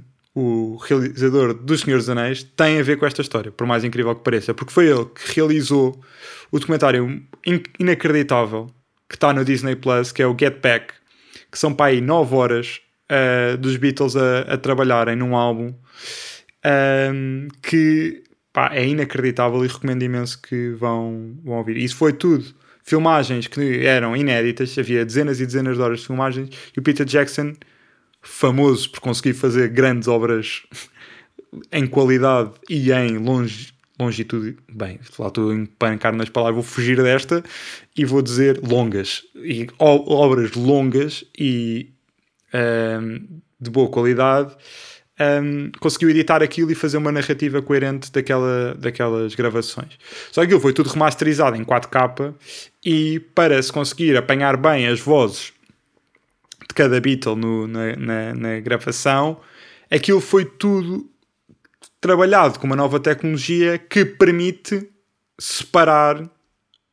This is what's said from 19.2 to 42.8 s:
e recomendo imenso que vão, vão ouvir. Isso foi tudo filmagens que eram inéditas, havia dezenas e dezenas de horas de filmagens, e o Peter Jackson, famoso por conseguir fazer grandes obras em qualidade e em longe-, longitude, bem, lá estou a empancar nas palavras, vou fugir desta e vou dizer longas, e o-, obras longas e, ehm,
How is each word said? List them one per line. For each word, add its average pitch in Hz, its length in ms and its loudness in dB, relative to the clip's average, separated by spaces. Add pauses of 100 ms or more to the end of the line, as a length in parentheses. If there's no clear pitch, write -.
e - 20 -2
recomendo 127 340 -6
imenso 123 400 -6
que 120 280 -8 (100)
vão, 113 640 -6
vão 120 140 -6
ouvir. 113 180 -6
Isso 123 220 -6
foi 151 160 0
tudo 156 420 -2 (320)
filmagens 151 600 2
que 131 360 -2
eram 123 320 2
inéditas, 123 600 -2
havia 120 260 0
dezenas 131 380 -2
e 131 60 -2
dezenas 131 280 -2
de 123 60 -2
horas 117 200 -2
de - 40 -18
filmagens, 131 440 -4 (260)
e - 40 -4
o 131 40 -6
Peter 143 200 2
Jackson, 143 500 0 (680)
famoso 135 680 2
por - 80 -18
conseguir 123 340 -2
fazer 123 360 0
grandes 123 380 2
obras 117 540 -2 (1120)
em 147 160 0
qualidade 131 640 4 (180)
e 135 220 0
em 123 260 0
longe-, 117 560 -4 (260)
longitude, 113 580 -4 (140)
bem, 101 280 -10 (180)
lá 110 120 -6
estou 110 200 -2
a 107 60 0
empancar 110 580 -2
nas 113 160 -4
palavras, 117 340 -2
vou - 0 -
fugir 123 380 0
desta 131 420 0 (540)
e 147 80 0
vou 135 160 2
dizer 131 400 2
longas, 117 640 -2 (100)
e 120 320 -8 (140)
o-, 147 340 4
obras 131 380 4
longas 135 760 0 (100)
e, 120 540 -4 (640)
ehm, 113 720 -4 (360)